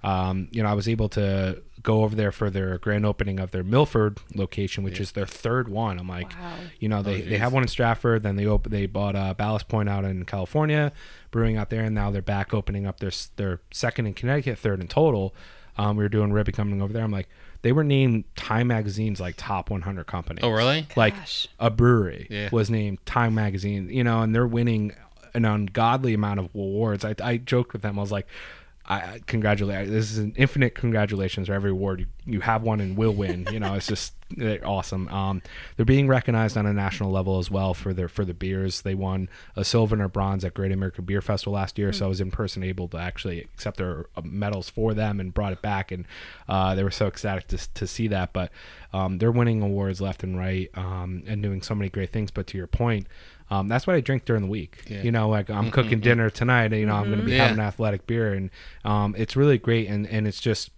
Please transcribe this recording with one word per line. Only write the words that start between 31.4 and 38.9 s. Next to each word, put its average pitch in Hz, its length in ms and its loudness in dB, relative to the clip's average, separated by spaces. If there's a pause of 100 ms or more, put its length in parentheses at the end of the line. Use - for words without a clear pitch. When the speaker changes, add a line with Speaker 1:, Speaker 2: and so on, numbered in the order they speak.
Speaker 1:
for 98 80 -2
every 98 160 0
award 95 300 -2
you, - 60 -2 (200)
you 107 140 0
have 113 220 2
won 107 200 0
and 95 160 -2
will 110 160 4
win. 90 360 -2
You 110 100 -4
know, 98 140 -2
it's 98 120 -2
just, - 260 -4 (120)
<laughs> - 120 -10
they're 110 300 -2
awesome. 95 420 -2
Um, 95 320 0 (360)
they're 113 100 4
being 135 200 6
recognized 117 520 4
on 104 80 2
a 104 80 2
national 98 380 0
level 95 260 2
as 90 120 -2
well 95 220 2
for 95 220 -4
their, 90 140 -2
for 101 180 -2
the 87 80 -6
beers. 95 480 -2
They 95 120 -2